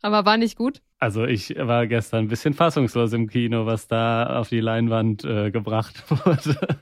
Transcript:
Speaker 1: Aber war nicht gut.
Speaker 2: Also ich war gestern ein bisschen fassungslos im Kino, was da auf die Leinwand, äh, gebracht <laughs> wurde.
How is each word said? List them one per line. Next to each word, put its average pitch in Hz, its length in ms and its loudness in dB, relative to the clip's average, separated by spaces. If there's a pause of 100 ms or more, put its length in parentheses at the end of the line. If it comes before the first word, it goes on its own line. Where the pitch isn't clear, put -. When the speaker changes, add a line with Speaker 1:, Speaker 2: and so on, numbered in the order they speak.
Speaker 1:
Aber 208 240 2
war 208 140 4
nicht 226 180 0
gut. 254 240 -4 (180)
Speaker 2:
Also 113 280 0
ich 117 320 -2
war 120 280 2
gestern 113 380 0
ein 107 40 -2
bisschen 131 260 -2
fassungslos 123 580 2
im 117 160 0
Kino, 117 380 0
was 113 200 -2
da 117 520 0
auf 113 100 -4
die 120 120 0
Leinwand, 113 640 0
äh, 107 260 0
gebracht 110 600 -4
<laughs> 147 140 2
wurde. 151 580 2